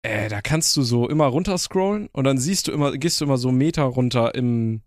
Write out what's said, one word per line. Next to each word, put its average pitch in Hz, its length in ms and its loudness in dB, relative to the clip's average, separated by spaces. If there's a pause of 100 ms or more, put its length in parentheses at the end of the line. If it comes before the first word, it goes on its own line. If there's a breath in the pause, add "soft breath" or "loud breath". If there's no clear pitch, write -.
Äh, 110 260 -4
da 104 120 -6
kannst - 360 0
du 143 60 2
so 120 260 0
immer 151 180 2
runterscrollen 190 840 -2
und 139 120 -2
dann 135 140 4
siehst 175 300 -2
du - 40 -4
immer, 143 240 0
gehst 147 240 -2
du 156 40 -2
immer 139 120 2
so 127 160 0
Meter 147 300 2
runter 123 520 2
im, 117 520 0